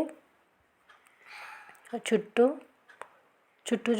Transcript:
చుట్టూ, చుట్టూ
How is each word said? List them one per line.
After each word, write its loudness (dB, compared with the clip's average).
చుట్టూ, 4
చుట్టూ 0